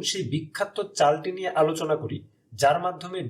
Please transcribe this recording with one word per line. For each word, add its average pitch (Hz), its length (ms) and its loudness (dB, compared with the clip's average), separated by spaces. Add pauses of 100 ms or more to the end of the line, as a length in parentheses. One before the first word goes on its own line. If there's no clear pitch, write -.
সেই - 260 -2
বিখ্যাত - 480 -4 (200)
চালটি 156 360 4
নিয়ে 185 240 -4
আলোচনা 156 400 2
করি, 147 220 -6 (340)
যার 139 280 4
মাধ্যমে 180 380 -6 (120)